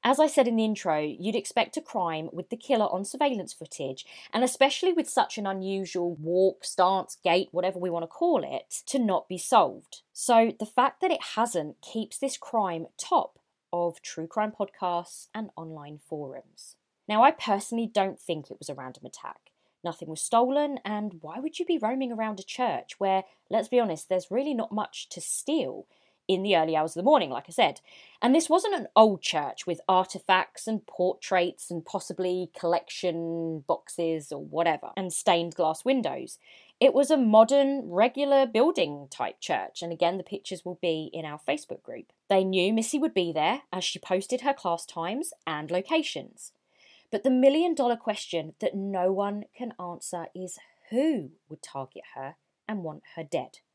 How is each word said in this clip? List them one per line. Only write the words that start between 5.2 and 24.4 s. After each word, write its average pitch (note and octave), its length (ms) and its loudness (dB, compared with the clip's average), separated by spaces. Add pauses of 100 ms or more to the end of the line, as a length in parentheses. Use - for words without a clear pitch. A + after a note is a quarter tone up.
an G#3 80 -6
unusual F#3+ 720 -4
walk, F3+ 480 2
stance, F#3 540 0
gait, F3+ 360 2
whatever F3+ 240 -2
we F3+ 140 -4
want E3+ 100 -2
to E3 60 -6
call D#4+ 360 0
it, - 440 -8
to C#4 100 -2
not G#3+ 300 0
be F#3 100 -6
solved. - 640 2 (100)
So A3+ 460 4
the A3 80 -4
fact - 360 2
that F#4 100 0
it - 100 -2 (140)
hasn't F#3+ 460 -2
keeps - 360 -8
this C4+ 180 -4
crime F3+ 520 -4 (100)
top - 400 0 (340)
of F3 300 -2
true - 260 -10
crime G#3+ 300 -2
podcasts F3+ 760 -6
and G#3+ 220 -8
online D3+ 520 -14
forums. - 680 -12 (320)
Now, G#3+ 160 4
I C#4+ 80 8
personally A3+ 560 -4
don't G3 320 -2
think D3+ 320 -8
it - 80 -16
was D3+ 100 -14
a C#3 60 -10
random B2+ 300 -14
attack. - 460 -16 (320)
Nothing E3 260 -8
was D#3 120 -8
stolen, C4+ 640 2
and G#3 380 -6
why D#3+ 180 -12
would D#4 180 -8
you F4 80 -4
be E4+ 120 0
roaming B3 340 -2
around A3 280 -4
a F#3+ 40 -14
church - 560 -4
where, F#3+ 240 2 (260)
let's A3 200 0
be B3 100 4
honest, F#3 300 -2
there's F#3 200 -2
really C#4 240 -2